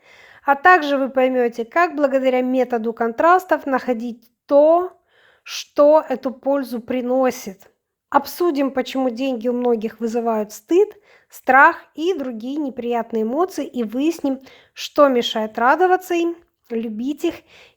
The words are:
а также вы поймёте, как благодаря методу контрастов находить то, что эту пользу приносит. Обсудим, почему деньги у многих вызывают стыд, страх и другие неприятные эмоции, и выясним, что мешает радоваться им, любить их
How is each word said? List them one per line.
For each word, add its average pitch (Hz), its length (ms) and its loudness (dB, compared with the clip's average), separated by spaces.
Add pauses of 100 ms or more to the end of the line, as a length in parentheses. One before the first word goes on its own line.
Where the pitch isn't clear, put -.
(440)
а 277 100 4
также 294 420 4
вы 269 140 -2
поймёте, 254 540 0
как 330 320 0
благодаря 262 440 2
методу 247 520 -2
контрастов 302 720 2
находить 240 640 -4 (160)
то, 320 460 4 (500)
что 302 680 2
эту 262 220 -4
пользу 247 500 -4
приносит. 247 880 -4 (400)
Обсудим, 285 600 0
почему 254 400 -4
деньги 240 380 -6
у 247 40 -2
многих 240 480 -2
вызывают 226 520 -4
стыд, 403 440 0 (320)
страх 285 480 4 (180)
и 339 200 -4
другие 254 420 -8
неприятные 240 680 -4
эмоции, 285 440 -2
и 240 180 -6
выясним, 262 560 -4 (340)
что - 340 2
мешает 233 500 -2
радоваться 359 560 2
им, 339 220 -4 (340)
любить 233 540 -6
их 339 100 -2 (420)